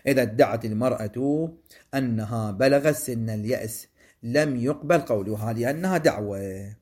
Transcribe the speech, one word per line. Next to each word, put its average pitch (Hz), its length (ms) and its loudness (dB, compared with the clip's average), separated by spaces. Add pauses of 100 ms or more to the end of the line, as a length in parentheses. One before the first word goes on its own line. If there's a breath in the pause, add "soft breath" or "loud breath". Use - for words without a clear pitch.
"إذا 135 140 6
ادعت 113 440 2
المرأة 123 840 -2 (440 loud breath)
أنها 110 580 -2
بلغت 139 440 4
سن 117 340 -4
اليأس، 110 580 -4 (360 soft breath)
لم 139 320 0
يقبل 147 440 0
قولها"، 107 540 -2
لأنها 156 440 0
دعوة 101 840 -2